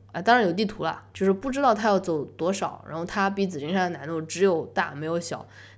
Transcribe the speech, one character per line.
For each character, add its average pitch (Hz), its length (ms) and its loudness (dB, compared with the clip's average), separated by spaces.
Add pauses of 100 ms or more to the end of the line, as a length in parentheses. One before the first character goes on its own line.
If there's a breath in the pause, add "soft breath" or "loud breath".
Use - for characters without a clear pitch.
(120)
啊， 170 100 -6
当 226 160 6
然 226 100 4
有 170 40 2
地 196 140 0
图 180 180 -6
了， 160 200 -4 (100)
就 - 100 -6
是 196 80 6
不 196 200 -2
知 269 100 -2
道 254 140 6
它 214 120 0
要 202 120 6
走 160 260 -2
多 165 260 -2
少， 190 380 -6
然 151 80 -8
后 165 80 -6
它 196 240 0
比 202 160 0
紫 180 140 -4
金 147 120 -4
山 180 200 2
的 151 80 -8
难 139 80 -12
度 165 120 -4
只 160 240 -4
有 165 240 4
大 160 280 -4
没 147 100 -8
有 170 140 -2
小。 127 260 -8 (320 loud breath)